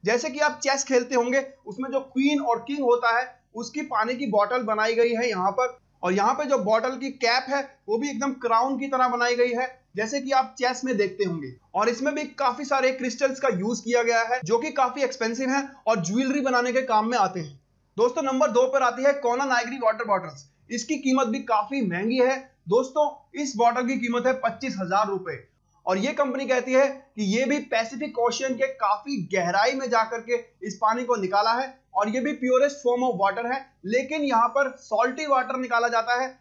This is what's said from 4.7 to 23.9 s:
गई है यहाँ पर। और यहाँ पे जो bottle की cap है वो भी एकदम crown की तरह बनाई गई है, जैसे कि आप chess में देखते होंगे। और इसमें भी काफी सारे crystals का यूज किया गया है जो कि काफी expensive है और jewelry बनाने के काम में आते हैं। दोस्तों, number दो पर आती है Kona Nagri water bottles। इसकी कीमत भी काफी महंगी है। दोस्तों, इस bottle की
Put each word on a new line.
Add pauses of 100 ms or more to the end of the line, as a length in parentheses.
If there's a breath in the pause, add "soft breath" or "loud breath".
गई
है
यहाँ
पर। (240)
और
यहाँ
पे
जो
bottle
की
cap
है (260)
वो
भी
एकदम
crown
की
तरह
बनाई
गई
है, (280)
जैसे
कि
आप
chess
में
देखते
होंगे। (220)
और
इसमें
भी (140)
काफी
सारे
crystals
का
यूज
किया
गया
है
जो
कि
काफी
expensive
है (200 loud breath)
और
jewelry
बनाने
के
काम
में
आते
हैं। (380)
दोस्तों,
number
दो
पर
आती
है
Kona
Nagri
water
bottles। (220)
इसकी
कीमत
भी
काफी
महंगी
है। (300)
दोस्तों, (260)
इस
bottle
की